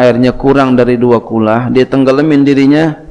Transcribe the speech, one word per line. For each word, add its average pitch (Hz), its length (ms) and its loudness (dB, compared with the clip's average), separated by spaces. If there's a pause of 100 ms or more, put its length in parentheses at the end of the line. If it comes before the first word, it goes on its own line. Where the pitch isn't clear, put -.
airnya 123 320 0
kurang 135 400 0
dari 123 240 0
dua 117 240 0
kulah, 110 480 -2
dia 127 160 0
tenggelamin 139 560 0
dirinya, 143 560 0 (140)